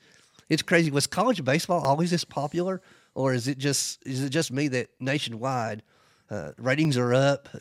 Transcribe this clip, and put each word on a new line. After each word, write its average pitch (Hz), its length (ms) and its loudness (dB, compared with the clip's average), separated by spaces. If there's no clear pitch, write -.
it's 156 140 2
crazy. 170 300 4
Was 139 160 2
college 196 360 0
baseball 156 400 0
always 156 280 2
this 170 100 0
popular, 175 580 -4
or 131 200 2
is 120 140 -2
it 135 100 -4
just, - 480 -2
is 131 160 -4
it 143 60 -2
just 143 240 -2
me 143 160 0
that 127 220 -2
nationwide, 120 840 -4
uh, 82 280 -8
ratings 139 380 2
are 123 180 2
up? 139 340 2